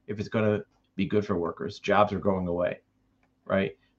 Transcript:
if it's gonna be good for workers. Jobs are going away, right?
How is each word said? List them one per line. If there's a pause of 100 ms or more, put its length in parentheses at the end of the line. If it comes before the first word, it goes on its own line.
if
it's
gonna (320)
be
good
for
workers.
Jobs
are
going
away, (640)
right? (220)